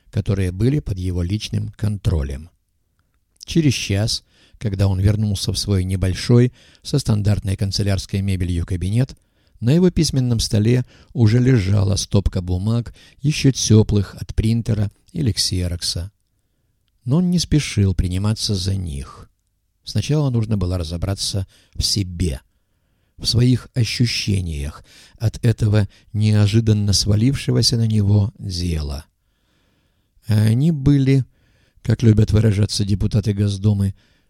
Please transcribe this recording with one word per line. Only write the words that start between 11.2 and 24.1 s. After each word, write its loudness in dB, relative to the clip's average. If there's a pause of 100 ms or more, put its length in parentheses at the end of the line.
лежала 2
стопка 0
бумаг, -4 (260)
ещё 2
тёплых 4
от -12
принтера 0 (220)
или 0
ксерокса. -4 (920)
Но 2
он 2
не 2
спешил 0
приниматься -2
за -2
них. -10 (540)
Сначала -2
нужно -2
было -2
разобраться -6 (280)
в -4
себе, -4 (800)
в -12
своих 0
ощущениях -4 (340)